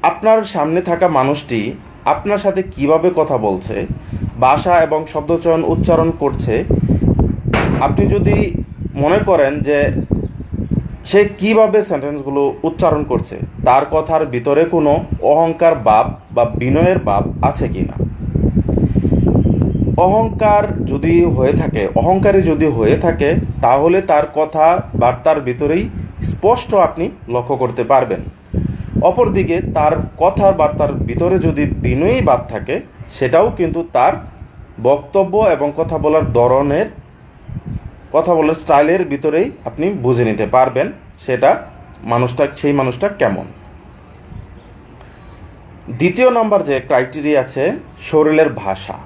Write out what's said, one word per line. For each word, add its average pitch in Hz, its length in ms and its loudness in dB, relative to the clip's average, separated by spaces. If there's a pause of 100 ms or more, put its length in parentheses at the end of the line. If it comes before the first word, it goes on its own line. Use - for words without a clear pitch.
আপনার 208 400 2
সামনে 165 380 -2
থাকা 175 280 0
মানুষটি 131 680 -2 (300)
আপনার 196 340 0
সাথে 196 240 -2
কিভাবে 160 540 0
কথা 147 220 0
বলছে, 101 480 -4 (540)
ভাষা 151 380 4
এবং 156 340 0
শব্দচয়ন 165 540 0
উচ্চারণ 165 440 2
করছে, 131 540 -2 (1160)
আপনি 196 260 2
যদি 196 560 0 (320)
মনে 151 240 2
করেন 151 420 2
যে 143 320 0 (1120)
সে 202 200 4
কিভাবে 214 580 2
সেন্টেন্সগুলো 143 800 -2
উচ্চারণ 160 420 0
করছে, - 340 -4 (260)
তার 135 260 4
কথার 156 360 0
ভিতরে 139 380 0
কোনো 160 400 0 (180)
অহংকার 165 520 2
ভাব 113 400 2 (180)
বা 117 120 2
বিনয়ের 147 540 0
ভাব - 340 -2 (100)
আছে 135 260 -2
কি - 120 -6
না। - 260 -4 (1900)
অহংকার 208 880 2
যদি 165 400 2
হয়ে 131 280 2
থাকে, 113 420 0
অহংকারী 190 480 4
যদি 160 240 2
হয়ে 117 300 2
থাকে, 160 380 0 (280)
তাহলে 151 400 4
তার 151 320 2
কথাবার্তার 156 1040 2
ভিতরেই 143 480 -2 (340)
স্পষ্ট - 520 0
আপনি 170 360 0 (180)
লক্ষ্য 120 280 -2
করতে 120 280 -2
পারবেন। 120 360 2 (840)
অপরদিকে 185 580 0 (140)
তার 151 180 2 (260)
কথাবার্তার 165 720 2
ভিতরে 175 460 -2
যদি 143 280 0
বিনয়ী 160 540 0
ভাব 139 280 2
থাকে, 123 320 -6 (300)
সেটাও 160 400 2
কিন্তু 165 420 -4
তার 139 200 4 (720)
বক্তব্য 175 540 0
এবং 151 400 2
কথা 160 220 -2
বলার 151 340 0
ধরনের, 139 540 2 (1300)
কথা 170 220 2
বলার 156 200 2
স্টাইলের 156 500 2
ভিতরেই 151 460 -2 (140)
আপনি 156 260 -4
বুঝে 123 340 0
নিতে 107 220 0
পারবেন 127 460 2 (340)
সেটা 135 360 2 (400)
মানুষটা, 123 540 0
সেই 143 160 -2
মানুষটা 135 360 -2
কেমন। 101 360 -2 (2500)
দ্বিতীয় 185 420 2
নাম্বার 220 320 2
যে 139 180 -2
ক্রাইটেরিয়া 139 600 0
আছে, 135 320 -2 (300)
শরীরের 156 460 2
ভাষা। 98 460 -8 (120)